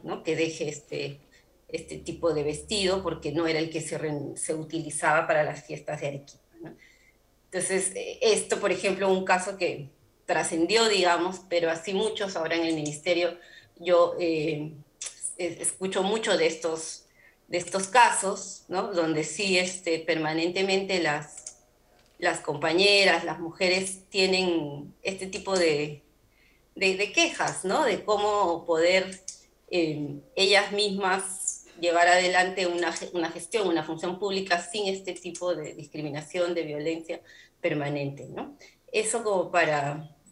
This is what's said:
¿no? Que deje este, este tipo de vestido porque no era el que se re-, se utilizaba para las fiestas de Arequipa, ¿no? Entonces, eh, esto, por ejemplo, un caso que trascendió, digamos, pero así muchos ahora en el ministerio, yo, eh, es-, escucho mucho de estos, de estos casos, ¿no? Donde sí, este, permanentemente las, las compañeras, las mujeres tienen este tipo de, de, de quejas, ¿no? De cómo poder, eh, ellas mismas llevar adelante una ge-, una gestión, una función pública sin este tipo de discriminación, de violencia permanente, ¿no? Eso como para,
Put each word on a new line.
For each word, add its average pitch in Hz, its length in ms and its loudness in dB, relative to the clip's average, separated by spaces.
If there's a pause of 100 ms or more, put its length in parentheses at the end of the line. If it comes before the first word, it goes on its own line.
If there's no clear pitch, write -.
¿no? 185 200 -8
Que 160 120 0
deje 160 340 -2
este, 143 500 -8 (480)
este 160 300 -10
tipo 165 340 -2
de 151 120 0
vestido 190 580 -2
porque 165 300 -6
no 165 160 0
era 156 120 0
el 160 100 -2
que 160 120 -4
se 156 160 -6
re-, 147 380 -6
se - 180 -6
utilizaba 156 760 0
para 156 160 4
las - 220 -4
fiestas 151 340 -8
de 147 80 -4
Arequipa, - 360 -10 (180)
¿no? - 160 -16 (680)
Entonces, 190 500 -2
eh, 208 260 -8
esto, 208 380 2
por 196 120 0
ejemplo, 190 400 0
un 190 140 2
caso 196 320 2
que 147 320 -4 (360)
trascendió, 180 640 2
digamos, 180 640 2
pero 170 220 2
así 165 220 -4
muchos 202 420 -2
ahora 165 200 -2
en 165 100 2
el 165 100 2
ministerio, 165 640 0 (400)
yo, 170 420 6
eh, 156 540 0 (640)
es-, 170 220 -6
escucho 190 440 -2
mucho 208 340 2
de 160 100 4
estos, - 580 -4 (440)
de - 80 -2
estos 190 300 -2
casos, - 800 2
¿no? 202 260 -2
Donde 160 300 2
sí, 190 340 0
este, 170 420 0
permanentemente 175 1000 0
las, 151 580 -4 (600)
las 170 220 0
compañeras, 170 840 4
las 170 160 -6
mujeres 185 680 -2
tienen 175 920 0
este 190 260 -6
tipo 190 300 -2
de, 151 460 2 (720)
de, 190 220 2
de 202 160 -2
quejas, 170 500 0
¿no? 240 220 2
De 196 180 0
cómo 208 640 2
poder, 180 560 2 (480)
eh, 147 500 -2 (160)
ellas 196 380 4
mismas 196 920 -2 (140)
llevar 170 300 4
adelante 185 580 4
una 175 240 0
ge-, - 220 -8
una 165 160 -2
gestión, 190 380 -2
una 165 160 2
función 170 360 -6
pública 190 420 0
sin 208 260 -4
este 190 260 -4
tipo 180 420 -4
de 151 180 -10
discriminación, 156 800 -6
de 165 100 -2
violencia 160 580 -6 (400)
permanente, 143 680 -2
¿no? 285 280 -12 (340)
Eso 220 320 -2
como 196 280 0
para, 151 640 0 (180)